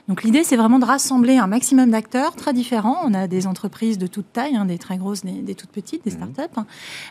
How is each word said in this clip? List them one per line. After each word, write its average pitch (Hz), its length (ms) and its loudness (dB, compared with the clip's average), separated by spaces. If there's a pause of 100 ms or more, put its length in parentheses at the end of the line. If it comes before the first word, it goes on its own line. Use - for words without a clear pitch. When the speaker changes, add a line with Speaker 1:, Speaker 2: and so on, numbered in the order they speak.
Speaker 1:
Donc 185 160 -4
l'idée, 226 180 4
c'est 294 140 2
vraiment 226 240 6
de 247 40 2
rassembler 254 520 2
un 226 100 4
maximum 247 440 4
d'acteurs 247 440 -2
très - 180 -4
différents. 240 520 0
On 226 100 2
a 190 140 -2
des 185 180 -2
entreprises 208 500 -4
de 185 120 -4
toute 190 240 -10
taille, 262 240 -2
hein, 208 80 0
des 175 140 -2
très 185 180 -8
grosses, 190 280 -6
des, 190 180 -10
des 196 120 -8
toutes - 160 -18
petites, 311 340 -12
des 214 60 -4
Speaker 2:
Mhm. 165 240 -12
Speaker 1:
startups, 311 220 -10
hein, 220 100 -6 (440)